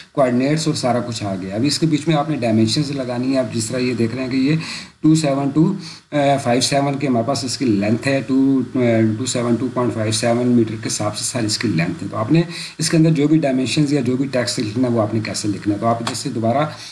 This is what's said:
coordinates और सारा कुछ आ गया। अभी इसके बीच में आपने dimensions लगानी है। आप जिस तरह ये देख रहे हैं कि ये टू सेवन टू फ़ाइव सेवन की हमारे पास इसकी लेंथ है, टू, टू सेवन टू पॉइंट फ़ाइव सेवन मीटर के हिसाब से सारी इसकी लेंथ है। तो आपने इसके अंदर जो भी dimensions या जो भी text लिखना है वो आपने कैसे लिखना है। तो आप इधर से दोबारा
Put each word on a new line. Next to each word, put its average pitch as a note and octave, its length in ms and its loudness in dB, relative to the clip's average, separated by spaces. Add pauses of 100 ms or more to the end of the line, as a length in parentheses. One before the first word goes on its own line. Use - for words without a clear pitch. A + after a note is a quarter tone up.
(140)
coordinates C3+ 540 2
और C#3+ 80 0
सारा A#2+ 240 0
कुछ A2+ 240 -6
आ G2 120 -4
गया। F#2+ 200 -8
अभी A#2+ 120 0
इसके D3 180 0
बीच D3+ 220 0
में D#3+ 80 2
आपने D3 220 0
dimensions A2+ 540 2
लगानी B2+ 420 -4
है। C3 120 2
आप A2 80 -8
जिस A2+ 160 -4
तरह B2+ 100 -4
ये B2+ 160 0
देख A2+ 160 0
रहे C3 100 -6
हैं B2+ 100 -6
कि C3+ 60 0
ये D3 220 2 (440)
टू D#3 120 6
सेवन C#3 360 0
टू F3+ 260 2 (360)
फ़ाइव C3+ 480 2
सेवन C#3 340 0
की C#3 120 -2
हमारे A#2 200 2
पास C3+ 180 -2
इसकी B2+ 200 -4
लेंथ G#2+ 400 2
है, C3+ 180 2
टू, C3+ 420 2 (520)
टू B2+ 80 -4
सेवन A#2+ 300 0
टू A#2+ 140 -2
पॉइंट B2 240 -2
फ़ाइव A2 180 -2
सेवन A#2+ 360 0
मीटर A2+ 260 4
के A2 100 -10
हिसाब G#2+ 300 -4
से - 120 -6
सारी A#2 200 -4
इसकी G#2 220 -2
लेंथ D#3+ 280 0
है। G2+ 140 -10
तो G#2+ 80 -8
आपने D#3 300 2 (320)
इसके E3 180 2
अंदर D#3+ 120 6
जो D3 180 2
भी D#3 100 4
dimensions C3+ 560 2
या C#3+ 80 2
जो B2 160 0
भी C3+ 100 -2
text B2 320 -2
लिखना A#2+ 280 0
है A#2+ 60 0
वो A#2 60 2
आपने G#2+ 220 0
कैसे G#2+ 260 -6
लिखना G2+ 260 -2
है। G2 60 -4
तो A2+ 60 -4
आप A#2 160 0
इधर A#2+ 120 -4
से - 160 -6
दोबारा A2+ 420 0 (200)